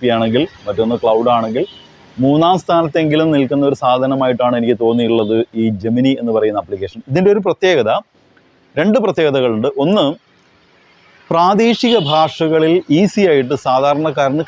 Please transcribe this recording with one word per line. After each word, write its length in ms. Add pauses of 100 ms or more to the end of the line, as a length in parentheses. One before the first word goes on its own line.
ടി 60
ആണെങ്കിൽ, 400 (200)
മറ്റൊന്ന് 340
ക്ലൗഡ് 260
ആണെങ്കിൽ, 380 (520)
മൂന്നാം 400
സ്ഥാനത്തെങ്കിലും 720
നിൽക്കുന്ന 360
ഒരു 80
സാധനമായിട്ടാണ് 840
എനിക്ക് 240
തോന്നിയിട്ടുള്ളത് 760
ഈ 140
ജെമിനി 520
എന്ന് 120
പറയുന്ന 260
ആപ്ലിക്കേഷൻ. 500
ഇതിൻ്റെ 220
ഒരു 80
പ്രത്യേകത, 520 (880)
രണ്ട് 200
പ്രത്യേകതകളുണ്ട്. 680 (100)
ഒന്ന്, 360 (1160)
പ്രാദേശിക 680
ഭാഷകളിൽ 920
ഈസി 380
ആയിട്ട് 260
സാധാരണക്കാരന് 920